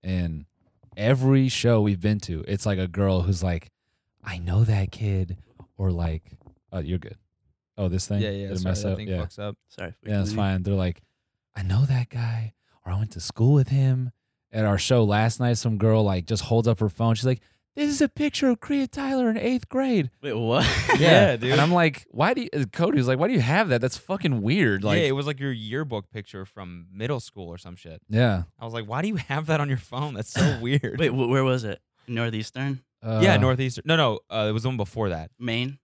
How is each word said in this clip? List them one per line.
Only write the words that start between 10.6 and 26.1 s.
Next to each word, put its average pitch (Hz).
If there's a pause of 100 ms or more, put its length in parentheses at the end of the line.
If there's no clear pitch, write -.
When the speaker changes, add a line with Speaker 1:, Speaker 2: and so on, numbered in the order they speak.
Speaker 1:
They're 98
like, 92 (520)
"I 104
know 95
that 127
guy," 113 (320)
or, 90
"I 92
went 107
to 85
school 123
with 139
him." 131 (400)
At 110
our 101
show 120
last 107
night, 120
some 113
girl, 110
like, 92
just 110
holds 117
up 113
her 107
phone. 113
She's 117
like, 131 (320)
"This 294
is 285
a 294
picture 294
of 240
Creed 277
Tyler 269
in 220
eighth 240
grade." 247 (120)
Speaker 3:
Wait, 139
what? 117
<laughs> -
Speaker 1:
Yeah. 156
Speaker 2:
Yeah, 120
dude. 123
Speaker 1:
And 135
I'm 160
like, 165
"Why 170
do 254
you," 226
uh, 139
Cody 175
was 127
like, 131
"Why 165
do 254
you 170
have 170
that? 120
That's 131
fucking 160
weird." 110
Like, 104
Speaker 2:
Yeah, 151
it 131
was, 139
like, 147
your 139
yearbook 113